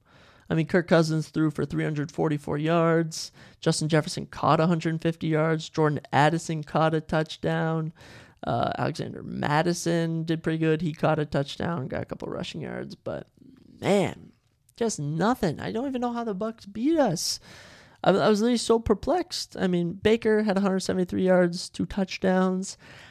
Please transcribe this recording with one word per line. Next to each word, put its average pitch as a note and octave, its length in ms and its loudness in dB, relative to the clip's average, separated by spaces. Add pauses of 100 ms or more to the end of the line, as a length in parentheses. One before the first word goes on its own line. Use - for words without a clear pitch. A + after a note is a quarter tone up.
(500)
I E3 60 0
mean, D#3+ 120 0
Kirk F3 200 2
Cousins D#3+ 420 2
threw D#3 200 2
for D3 160 -4
three D#3+ 200 -4
hundred D3 260 -4
forty-four D3+ 460 -2
yards. E3 720 0 (300)
Justin D#3+ 260 0
Jefferson D3+ 400 0
caught - 320 2
a D#3+ 80 4
hundred E3 340 0
fifty D#3+ 260 -2
yards. D#3+ 420 0
Jordan D3+ 320 2 (100)
Addison D3+ 520 2
caught D#3+ 300 2
a D#3 80 0
touchdown. D#3+ 920 -2 (520)
Uh, - 320 -2
Alexander - 460 -6
Mattison E3 1000 0
did D#3+ 200 -4
pretty D#3+ 140 -2
good. D#3+ 240 2
He D#3 120 -2
caught D3+ 240 0
a D3+ 80 -2
touchdown, D3 640 -4
got - 160 -6
a - 20 -10
couple - 220 -10
rushing - 340 -8
yards. - 320 -10
But, - 340 -10 (520)
man, D3+ 540 0 (420)
just A3+ 240 -4
nothing. E3 600 0
I F3+ 120 -8
don't A#3 160 -6
even C4 140 -4
know A#3+ 120 -4
how A#3 120 -6
the G#3+ 100 -4
Bucs A3 360 -8
beat D4 280 0
us. G3 400 0 (640)
I, - 80 4
I F#3 160 4
was G#3 140 4
really A#3+ 160 4
so A3+ 220 2
perplexed. - 800 -2
I F#3+ 100 0
mean, F3 260 0
Baker G#3+ 500 2
had G3+ 140 0
a G3 40 0
hundred F#3+ 200 0
seventy-three F#3 440 0
yards, F3+ 440 4
two - 160 -4
touchdowns. F#3 920 0 (340)